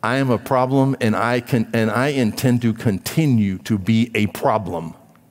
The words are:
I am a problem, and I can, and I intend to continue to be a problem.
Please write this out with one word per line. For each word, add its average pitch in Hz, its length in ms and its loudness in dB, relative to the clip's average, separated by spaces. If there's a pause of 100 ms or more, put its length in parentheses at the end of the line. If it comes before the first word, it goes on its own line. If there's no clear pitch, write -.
I 117 120 0
am 135 140 0
a 107 80 2
problem, 135 600 2
and 110 140 2
I 117 240 0
can, 117 340 -2
and 113 160 2
I 120 200 0
intend 123 540 0
to 113 100 2
continue 110 840 0
to 107 200 -2
be 113 380 0
a 107 100 2
problem. 85 680 -4 (360)